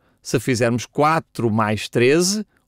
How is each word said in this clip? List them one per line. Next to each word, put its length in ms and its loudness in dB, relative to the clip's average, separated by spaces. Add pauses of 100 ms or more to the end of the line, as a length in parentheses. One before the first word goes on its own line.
(220)
se 180 -4
fizermos 460 -2
quatro 680 -2
mais 380 -2
treze, 560 2 (220)